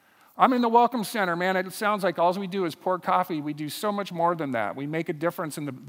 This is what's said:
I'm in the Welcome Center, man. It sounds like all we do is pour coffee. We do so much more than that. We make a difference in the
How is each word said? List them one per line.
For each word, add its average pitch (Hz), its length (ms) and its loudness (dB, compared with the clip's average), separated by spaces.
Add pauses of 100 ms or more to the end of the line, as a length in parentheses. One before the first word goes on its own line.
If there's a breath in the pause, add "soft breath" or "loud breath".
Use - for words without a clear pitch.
(360 soft breath)
I'm 254 160 6
in 247 80 2
the 240 80 2
Welcome 233 360 4
Center, 180 320 0
man. 185 200 2
It 185 160 -2
sounds 208 300 -2
like 180 160 0
all 175 160 4
we 196 140 -4
do 190 180 -2
is 147 80 -4
pour 185 240 -2
coffee. 180 420 0
We 147 140 -6
do 151 160 -8
so 208 200 -2
much 202 220 -4
more 170 220 2
than 151 160 -4
that. 107 260 -2
We 139 100 -6
make 160 220 -4
a 175 40 -4
difference 160 440 -4
in 151 80 -6
the 135 100 -6 (140)